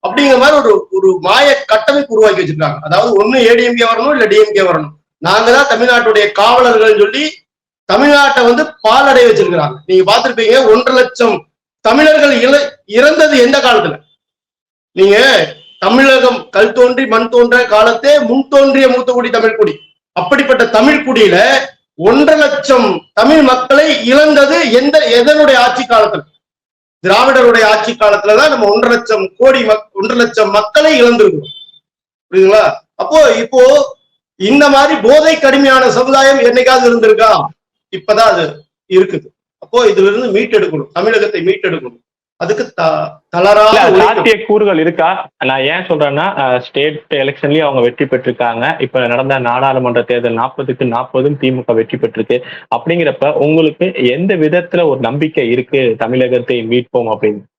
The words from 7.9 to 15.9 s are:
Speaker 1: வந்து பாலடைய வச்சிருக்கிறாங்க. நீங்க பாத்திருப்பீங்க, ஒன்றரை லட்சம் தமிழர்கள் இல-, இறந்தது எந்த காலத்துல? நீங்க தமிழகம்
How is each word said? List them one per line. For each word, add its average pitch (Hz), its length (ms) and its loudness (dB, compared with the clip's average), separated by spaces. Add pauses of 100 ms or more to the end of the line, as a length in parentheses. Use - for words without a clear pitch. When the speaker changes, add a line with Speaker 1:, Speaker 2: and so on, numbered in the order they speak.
Speaker 1:
வந்து 240 200 2 (180)
பாலடைய 254 440 2
வச்சிருக்கிறாங்க. 175 500 0 (100)
நீங்க 185 180 2
பாத்திருப்பீங்க, 226 520 0 (100)
ஒன்றரை 247 280 2
லட்சம் 240 420 0 (480)
தமிழர்கள் 285 560 2
இல-, 285 460 0
இறந்தது 302 520 2
எந்த 269 200 2
காலத்துல? 262 380 -2 (1000)
நீங்க 196 200 4 (640)
தமிழகம் 254 720 0